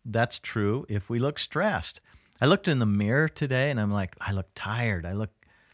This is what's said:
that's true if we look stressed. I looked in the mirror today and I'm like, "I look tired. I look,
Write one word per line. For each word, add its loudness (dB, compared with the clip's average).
that's -2
true -2
if -4
we -2
look -2
stressed. -2
I 6
looked 4
in 4
the 4
mirror 2
today 0
and 0
I'm 0
like, -2
"I -4
look -4
tired. -2
I -4
look, -4